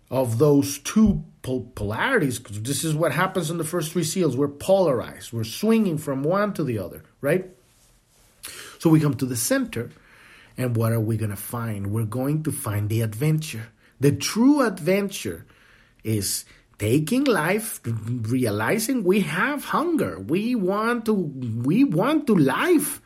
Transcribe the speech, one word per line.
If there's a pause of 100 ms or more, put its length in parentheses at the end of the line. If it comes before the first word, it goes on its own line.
(100)
of
those
two (180)
pol-,
polarities,
'cause
this
is
what
happens
in
the
first
three
seals,
we're
polarized.
We're
swinging
from
one
to
the
other, (180)
right? (1300)
So
we
come
to
the
center, (680)
and
what
are
we
gonna
find?
We're
going
to
find
the
adventure. (300)
The
true
adventure (580)
is (340)
taking
life,
realizing
we
have
hunger.
We
want
to,
we
want
to
life.